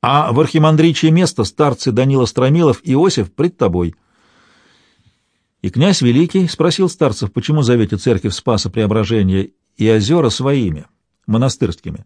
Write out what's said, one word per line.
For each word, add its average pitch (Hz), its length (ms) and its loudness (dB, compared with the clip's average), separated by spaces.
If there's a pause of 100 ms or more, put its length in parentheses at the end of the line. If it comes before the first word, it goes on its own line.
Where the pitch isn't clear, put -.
А 139 280 0
в 123 80 2
архимандричье 156 680 2
место 160 340 0
старцы 135 480 -2
Данила 131 320 2
Стромилов 139 580 0
и 147 80 -4
Иосиф 135 400 0
пред 170 240 -2
тобой. 87 400 -2 (1700)
И 101 80 -6
князь 165 320 0
Великий 165 480 2
спросил 175 400 0
старцев, 107 420 -2
почему 147 300 -2
зовете 117 340 2
церковь 101 380 -2
Спаса 107 360 -2
Преображения 101 840 -2 (260)
и 110 120 2
озера 120 380 2
своими, 113 600 -4 (380)
монастырскими. 113 800 -4